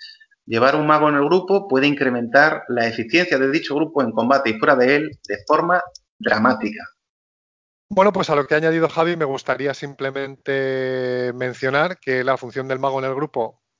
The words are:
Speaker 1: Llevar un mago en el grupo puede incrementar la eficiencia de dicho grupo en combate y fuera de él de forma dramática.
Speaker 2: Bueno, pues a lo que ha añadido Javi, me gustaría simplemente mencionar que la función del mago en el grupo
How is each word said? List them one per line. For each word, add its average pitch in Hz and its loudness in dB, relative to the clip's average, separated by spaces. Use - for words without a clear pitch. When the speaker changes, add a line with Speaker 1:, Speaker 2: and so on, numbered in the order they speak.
Speaker 1:
Llevar 127 2
un 151 0
mago 151 4
en 147 2
el 143 2
grupo 190 0
puede 135 2
incrementar 135 2
la 117 0
eficiencia 143 0
de 135 2
dicho 151 -2
grupo 151 0
en 113 -2
combate 127 2
y 107 -2
fuera 147 4
de 127 4
él 151 -4
de 202 -6
forma 170 2
dramática. 110 -2
Speaker 2:
Bueno, 196 4
pues 180 -2
a 151 2
lo 143 0
que 156 0
ha 151 4
añadido 160 2
Javi, 165 0
me 160 -2
gustaría 135 -4
simplemente 135 -4
mencionar 135 -2
que 127 -2
la 127 0
función 131 -10
del 131 -2
mago 135 -2
en 131 -4
el 131 -4
grupo 135 -6